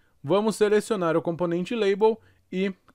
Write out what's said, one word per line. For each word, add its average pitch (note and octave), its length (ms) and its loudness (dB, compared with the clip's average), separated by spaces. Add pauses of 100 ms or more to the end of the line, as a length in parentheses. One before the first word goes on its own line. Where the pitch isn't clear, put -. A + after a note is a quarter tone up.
(220)
vamos G3 320 0
selecionar G#3 600 0
o E3 60 2
componente F3 520 -4
label G#3+ 460 2 (320)
e F#3+ 200 -2 (220)